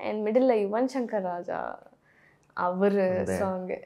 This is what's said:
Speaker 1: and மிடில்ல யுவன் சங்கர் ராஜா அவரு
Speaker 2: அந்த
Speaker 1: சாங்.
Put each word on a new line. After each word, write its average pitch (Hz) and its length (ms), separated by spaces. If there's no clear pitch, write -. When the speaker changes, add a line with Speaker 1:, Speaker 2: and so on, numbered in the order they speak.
Speaker 1:
and 214 260
மிடில்ல 247 260
யுவன் 220 340
சங்கர் 220 240
ராஜா 175 580
அவரு 185 640
Speaker 2:
அந்த 185 180
Speaker 1:
சாங். 185 320